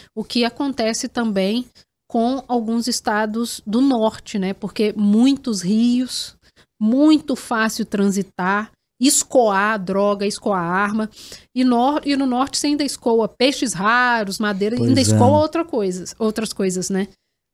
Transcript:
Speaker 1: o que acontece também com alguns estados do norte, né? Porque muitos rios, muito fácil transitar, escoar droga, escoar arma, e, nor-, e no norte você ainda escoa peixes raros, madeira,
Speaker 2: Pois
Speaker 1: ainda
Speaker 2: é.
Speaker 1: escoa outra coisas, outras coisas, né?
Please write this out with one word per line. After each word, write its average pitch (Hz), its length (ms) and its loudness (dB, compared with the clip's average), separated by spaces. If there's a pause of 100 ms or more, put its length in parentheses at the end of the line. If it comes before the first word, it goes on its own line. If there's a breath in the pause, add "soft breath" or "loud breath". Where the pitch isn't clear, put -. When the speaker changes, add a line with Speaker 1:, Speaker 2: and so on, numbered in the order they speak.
(140 loud breath)
Speaker 1:
o 220 100 -8
que 240 200 -2
acontece 233 640 -4
também 220 580 -2 (440 soft breath)
com 247 380 -2
alguns 233 400 -2
estados 220 800 -4
do 214 160 0
norte, 226 560 0
né? 190 160 -2
Porque 208 440 -2
muitos 220 640 2
rios, 240 720 0 (460 soft breath)
muito 277 540 4
fácil 220 500 -4
transitar, 196 840 -2 (300)
escoar 220 800 2
droga, 196 440 0
escoar 202 380 -2
arma, 208 460 -2 (460 loud breath)
e, 254 80 2
nor-, 254 420 2
e 285 120 0
no 269 80 0
norte 254 320 -2
você 302 100 -2
ainda 294 160 0
escoa 226 460 0
peixes 262 440 -2
raros, 220 640 0
madeira, 208 360 -2
Speaker 2:
Pois 240 140 0
Speaker 1:
ainda 262 100 4
Speaker 2:
é. 262 40 4
Speaker 1:
escoa 254 360 6
outra 311 240 0
coisas, 190 560 -4
outras 220 320 -4
coisas, 185 380 -4
né? 196 180 -2 (460)